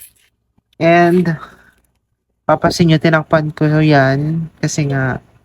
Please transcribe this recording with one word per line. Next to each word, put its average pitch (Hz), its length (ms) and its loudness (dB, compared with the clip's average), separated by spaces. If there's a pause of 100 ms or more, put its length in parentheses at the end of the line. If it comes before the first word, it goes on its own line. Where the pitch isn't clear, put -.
(800)
And, 170 480 2 (1160)
papansin 160 480 0
nyo, 156 80 4
tinakpan 156 560 0
ko 151 160 0 (100)
yan 151 800 0
kasi 147 320 -4
nga 131 320 -4 (220)